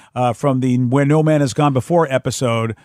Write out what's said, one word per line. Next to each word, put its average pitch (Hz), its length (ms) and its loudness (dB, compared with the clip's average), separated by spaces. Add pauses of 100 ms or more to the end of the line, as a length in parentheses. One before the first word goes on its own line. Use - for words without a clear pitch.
(160)
uh, 123 160 0
from 131 300 -2
the 127 160 0
"Where 127 280 0
No 151 160 2
Man 156 200 2
Has 131 120 -2
Gone 147 200 0
Before" 165 360 0
episode, 117 760 -4